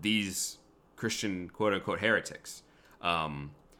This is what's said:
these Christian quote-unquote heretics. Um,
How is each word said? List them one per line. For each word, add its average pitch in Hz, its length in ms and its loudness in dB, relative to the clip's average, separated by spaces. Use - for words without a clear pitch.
these 104 560 0
Christian 95 540 -4
quote-unquote 98 500 0
heretics. - 640 0
Um, 76 500 -2